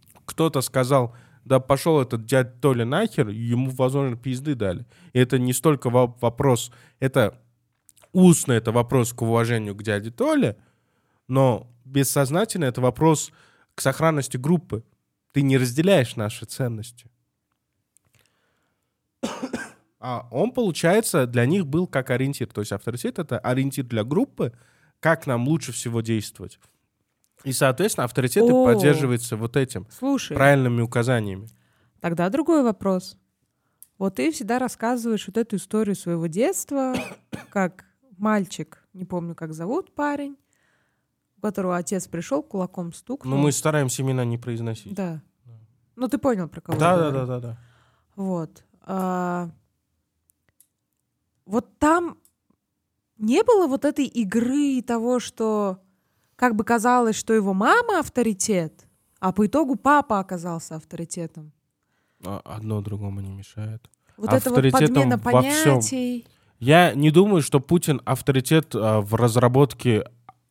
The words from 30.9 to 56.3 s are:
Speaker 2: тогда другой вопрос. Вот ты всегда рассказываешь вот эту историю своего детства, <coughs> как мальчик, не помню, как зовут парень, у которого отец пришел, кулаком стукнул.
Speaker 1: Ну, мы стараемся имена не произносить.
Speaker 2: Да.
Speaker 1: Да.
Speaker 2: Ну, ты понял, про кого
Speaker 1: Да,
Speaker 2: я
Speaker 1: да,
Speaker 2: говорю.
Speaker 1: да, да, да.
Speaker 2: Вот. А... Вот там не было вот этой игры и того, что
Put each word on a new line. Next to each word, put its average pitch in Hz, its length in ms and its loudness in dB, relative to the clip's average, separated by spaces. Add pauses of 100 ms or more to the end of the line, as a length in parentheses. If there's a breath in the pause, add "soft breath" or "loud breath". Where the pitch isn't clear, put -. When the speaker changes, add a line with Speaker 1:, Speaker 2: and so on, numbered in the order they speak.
Speaker 2:
тогда 175 280 -2
другой 294 340 0
вопрос. 196 560 -2 (800)
Вот 196 180 -4
ты 269 140 0
всегда 247 300 -4
рассказываешь 233 680 -2
вот 196 120 -6
эту 226 180 -2
историю 202 400 -2
своего 170 300 -4
детства, 262 680 -2 (280)
<coughs> - 280 -16
как - 360 -4 (300)
мальчик, 202 760 -4
не 185 140 -14
помню, 170 280 -8
как 156 200 -12
зовут 214 380 -6
парень, 285 440 -6 (1000)
у - 20 -20
которого 185 360 -4
отец 180 300 -4
пришел, 269 380 -6
кулаком 180 480 -8
стукнул. 135 420 -8
Speaker 1:
Ну, 139 80 2
мы 147 80 4
стараемся 143 520 -2
имена 131 220 -2
не 117 140 -4
произносить. 117 560 -8
Speaker 2:
Да. 175 260 -8 (240)
Speaker 1:
Да. 120 80 -20 (440)
Speaker 2:
Ну, 247 120 -6
ты 269 100 -2
понял, 214 300 0
про - 120 -18
кого - 180 -6
Speaker 1:
Да, 160 140 4
Speaker 2:
я 185 60 4
Speaker 1:
да, 156 120 2
Speaker 2:
говорю. 131 160 -2
Speaker 1:
да, 123 140 -6
да, - 80 -
да. 117 100 -12 (560 soft breath)
Speaker 2:
Вот. 185 480 -6 (200)
А... 180 680 -4 (1900)
Вот 220 340 -6
там 320 400 0 (1000)
не 240 260 2
было 403 240 4
вот 269 160 -2
этой 285 220 0
игры 247 720 -2
и 233 40 -4
того, 233 380 -2
что 208 580 -4 (560)